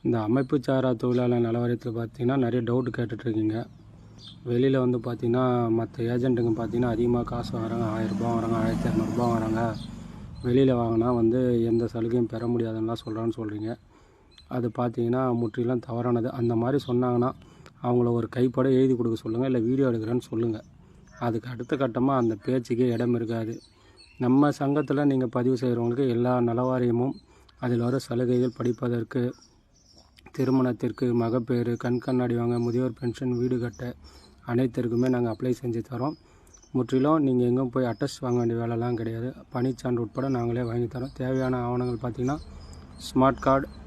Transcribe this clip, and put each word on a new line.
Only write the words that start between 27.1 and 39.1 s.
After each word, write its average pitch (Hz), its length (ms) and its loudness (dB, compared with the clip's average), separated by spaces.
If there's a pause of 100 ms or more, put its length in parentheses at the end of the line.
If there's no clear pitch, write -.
அதில் 120 240 0
வர 123 140 0
சலுகைகள் 123 580 0
படிப்பதற்கு, 120 680 -2 (1120)
திருமணத்திற்கு, 127 800 0
மகப்பேறு, 120 640 0
கண் 123 220 -2
கண்ணாடி 123 360 0
வாங்க, 120 240 0
முதியோர் 120 400 -2
பென்ஷன், 123 380 -4
வீடு 123 220 0
கட்ட 120 260 -6 (600)
அனைத்திற்குமே 120 640 0
நாங்க 120 220 2
அப்ளை 127 220 -2
செஞ்சு 117 300 -4
தரோம். 127 340 -6 (560)
முற்றிலும் 135 500 2
நீங்க 127 220 2
எங்கும் 123 260 2
போய் 127 200 0
அட்டஸ்ட் 131 300 -6
வாங்க 123 180 0
வேண்டிய 117 200 0
வேலைலாம் 117 360 -2
கிடையாது. 113 340 -4 (220)